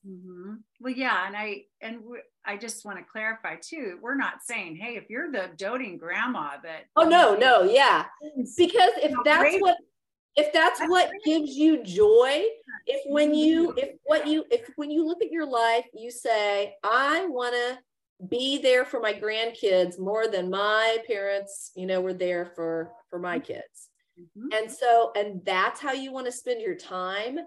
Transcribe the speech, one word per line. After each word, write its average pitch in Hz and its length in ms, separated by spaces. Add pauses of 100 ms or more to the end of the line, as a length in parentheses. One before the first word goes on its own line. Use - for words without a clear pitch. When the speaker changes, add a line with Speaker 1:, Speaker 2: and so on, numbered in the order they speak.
Speaker 1:
Mm-hmm. 185 480 (260)
Well, 254 140
yeah. 226 320
And 202 100
I, 208 280 (180)
and 226 180
w-, 233 220 (220)
I 202 120
just 214 300
wanna 190 180
clarify 220 520
too, 202 440
we're 240 140
not 233 280
saying, 185 340
"Hey, 226 200
if 185 140
you're 294 200
the 190 260
doting 208 420
grandma 175 640
that" 160 220 (120)
Speaker 2:
Oh, 330 120
no, 330 260
no, 233 300
yeah. 208 420 (300)
Speaker 1:
It's 254 180
Speaker 2:
Because 370 380 (100)
if 294 80
Speaker 1:
not 240 160
Speaker 2:
that's 302 160
Speaker 1:
great. 339 180
Speaker 2:
what, 359 160 (600)
if 294 180
that's 339 240
Speaker 1:
That's 330 120
Speaker 2:
what 359 200
Speaker 1:
great. 392 140
Speaker 2:
gives 302 320
you 302 260
joy, 226 640 (420)
if 277 240
when 294 240
you, 320 360
Speaker 1:
Mm-hmm. - 80
Speaker 2:
if 539 120 (140)
what 587 220
you, 311 240
if 466 260
when 294 140
you 311 140
look 339 180
at 320 100
your 320 140
life, 233 460
you 226 180
say, 208 720
"I 294 440
wanna 247 540 (480)
be 262 300
there 254 280
for 254 140
my 214 120
grandkids 208 840
more 214 300
than 185 200
my 214 580
parents, 202 680
you 185 100
know, 185 160
were 185 140
there 180 400
for, 165 380 (180)
for 175 80
my 175 200
Speaker 1:
Mm-hmm. - 160
Speaker 2:
kids." - 360 (300)
Speaker 1:
Mm-hmm. 208 320
Speaker 2:
And 220 180
so, 233 460
and 202 280
that's 190 360
how 285 120
you 269 200
wanna 254 200
spend 247 300
your 185 140
time. 196 720